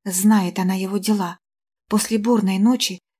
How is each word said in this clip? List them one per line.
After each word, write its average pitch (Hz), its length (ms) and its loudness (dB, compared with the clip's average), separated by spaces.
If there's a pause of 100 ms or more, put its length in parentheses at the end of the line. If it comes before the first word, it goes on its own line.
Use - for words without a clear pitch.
Знает 190 540 2
она 190 160 0
его 190 240 -4
дела. 196 400 -2 (500)
После 214 300 0
бурной 202 400 2
ночи 220 400 0 (220)